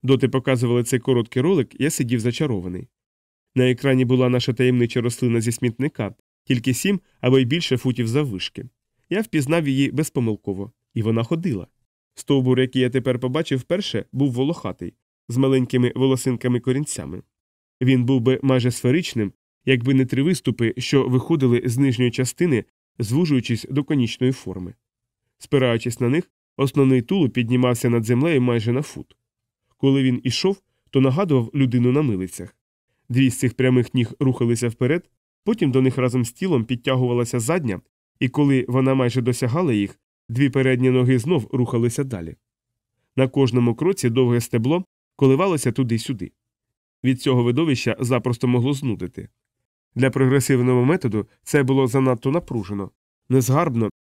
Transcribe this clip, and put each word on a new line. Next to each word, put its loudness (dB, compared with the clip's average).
Доти 4
показували 0
цей 0
короткий 0
ролик, 0
я 0
сидів -2
зачарований. -4
На 4
екрані 2
була 2
наша 0
таємнича 0
рослина -2
зі -2
смітника, -4
тільки 0
сім -2
або 4
й 2
більше -2
футів -4
заввишки. -4
Я -2
впізнав 0
її 0
безпомилково, -4
і -4
вона 0
ходила. -4
Стовбур, 2
який 0
я 2
тепер -2
побачив -4
вперше, -6
був 0
волохатий, -6
з -6
маленькими 2
волосинками-корінцями. -2
Він 4
був 2
би 2
майже 2
сферичним, -2
якби 2
не 4
три -2
виступи, -2
що 0
виходили 2
з -4
нижньої 0
частини, -2
звужуючись -2
до -4
конічної 0
форми. -12
Спираючись 0
на 0
них, -2
основний 4
тулуб 0
піднімався 0
над 0
землею 2
майже 0
на -2
фут. -14
Коли 2
він 0
ішов, -2
то 2
нагадував 0
людину 2
на 2
милицях. -4
Дві 4
з -4
цих 0
прямих 2
ніг -2
рухалися 0
вперед, -2
потім 0
до 2
них 2
разом 0
з -8
тілом 0
підтягувалася -2
задня, -2
і 0
коли 2
вона 2
майже 0
досягала 0
їх, -2
дві 0
передні 2
ноги 4
знов -2
рухалися -2
далі. -10
На 2
кожному 2
кроці 0
довге 2
стебло -2
коливалося 2
туди-сюди. -4
Від 0
цього 2
видовища 0
запросто -2
могло 0
знудити. -8
Для 2
прогресивного 2
методу 0
це 2
було 2
занадто 0
напружено, -6
незгарбно 2